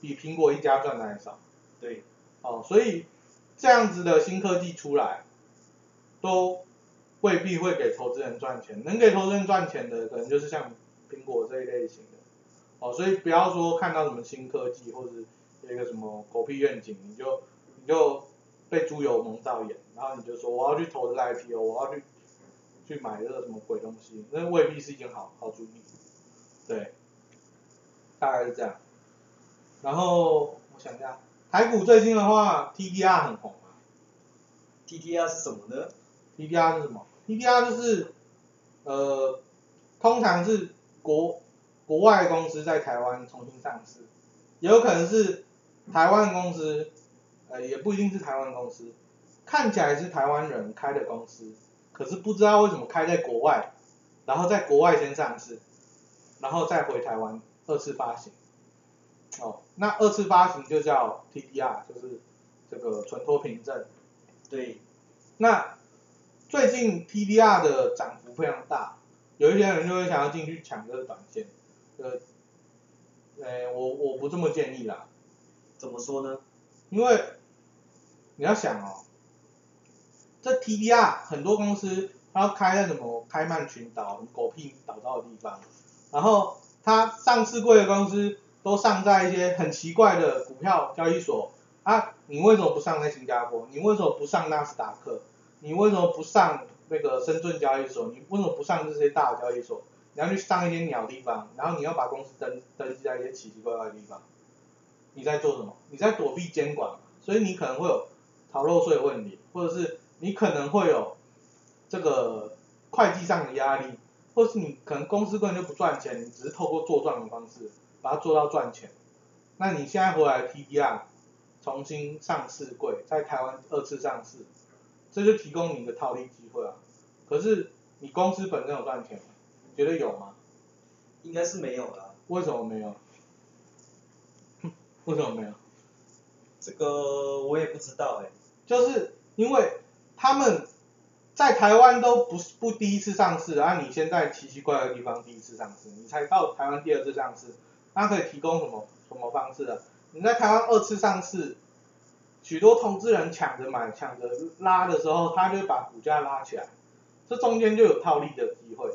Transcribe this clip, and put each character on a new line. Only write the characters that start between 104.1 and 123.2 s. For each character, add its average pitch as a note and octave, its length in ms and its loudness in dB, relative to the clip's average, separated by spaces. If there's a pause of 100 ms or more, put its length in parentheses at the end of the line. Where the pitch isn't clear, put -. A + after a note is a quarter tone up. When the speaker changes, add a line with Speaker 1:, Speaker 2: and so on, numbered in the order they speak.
Speaker 1:
你 C3+ 100 -18
在 D3 160 0
做 C#3+ 180 0
什 - 60 -10
么？ - 120 -14 (140)
你 C#3+ 80 -4
在 G#3+ 160 2
躲 - 200 -4
避 F3 140 -10
监 D3+ 260 -4
管 - 200 -6
嘛， - 60 -20 (220)
所 G3 140 -2
以 A3+ 80 4
你 F#3 120 -2
可 D#3 100 -6
能 C3 160 -6
会 F3 80 -2
有 - 180 -2 (460)
逃 C#3 100 -2
漏 E3 220 4
税 - 100 4
的 C3+ 80 0
问 C#3 220 -2
题， - 140 -16 (120)
或 F3 160 -6
者 E3 60 -4
是 E3 260 -6 (200)
你 F#3 120 -6
可 F#3+ 220 0
能 C#3+ 160 -4
会 F3+ 180 2
有 - 300 0 (720)
这 F#3 100 -6
个 A#2+ 560 -2 (360)
会 G#3+ 200 4
计 F3+ 140 -8
上 E3 200 -2
的 C3 80 -12
压 C3+ 240 0
力， B2+ 200 -10 (380)
或 A3+ 120 4
是 A3+ 100 -4
你 D3+ 280 -6
可 D3 100 -6
能 C#3+ 120 -6
公 G#3 180 -2
司 G3 120 -6
根 G3+ 160 -2
本 F3 80 -6
就 F3 60 -8
不 - 60 -12
赚 F3 260 -2
钱， A#2+ 220 -10
你 B2 80 -14
只 - 140 -20
是 C#3+ 80 -10
透 E3 160 -6
过 D#3+ 180 -4
做 D3 180 2
账 A#3 180 -4
的 A3 60 -14
方 - 200 -14
式 A2+ 240 -18 (300)
把 C3+ 140 -4
它 - 20 -6
做 D#3 180 0
到 D3+ 120 4
赚 C#3+ 260 -4
钱。 - 180 -20 (640)
那 F#3+ 160 -4
你 C#3+ 160 -6
现 G3 140 -2
在 F#3 100 4
回 D#3 140 4
来 C3 160 2
T C#3+ 220 -10
D C#3+ 180 -4
R A2+ 240 -2 (560)
重 C#3 240 -8
新 D3+ 360 -12
上 - 280 -6
市 B2+ 280 -16
柜， - 300 -6
在 D3+ 160 -2